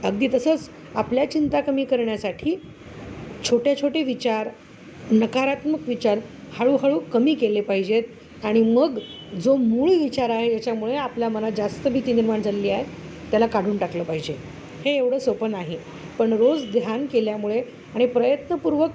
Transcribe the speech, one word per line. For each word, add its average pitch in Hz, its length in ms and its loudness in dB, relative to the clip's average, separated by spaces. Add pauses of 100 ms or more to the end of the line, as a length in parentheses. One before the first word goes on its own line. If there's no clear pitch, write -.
अगदी 202 240 0
तसंच 262 420 0 (260)
आपल्या 247 360 0
चिंता 294 300 0
कमी 269 240 -2
करण्यासाठी 226 680 -2 (920)
छोटे 240 320 2
छोटे 285 220 0
विचार, 220 460 -2 (600)
नकारात्मक 269 760 2
विचार 226 320 0 (340)
हळूहळू 277 460 2
कमी 269 340 2
केले 208 280 2
पाहिजेत 202 420 2 (400)
आणि 220 180 4
मग 233 380 4 (440)
जो 269 120 6
मूळ 247 340 4
विचार 269 400 2
आहे, 233 200 2
ज्याच्यामुळे 226 460 -2
आपल्या 233 340 -2
मनात 220 220 -2
जास्त 254 360 -2
भीती 254 260 0
निर्माण 220 280 2
झालेली 202 280 0
आहे, 214 140 0 (480)
त्याला 226 160 4
काढून 208 300 0
टाकलं 170 260 -4
पाहिजे. 160 320 -6 (500)
हे 285 120 2
एवढं 262 220 2
सोपं 220 320 0
नाही, 175 260 -6 (420)
पण 226 140 4
रोज 240 380 4
ध्यान 220 340 0
केल्यामुळे 214 580 0 (320)
आणि 233 100 4
प्रयत्नपूर्वक 285 880 2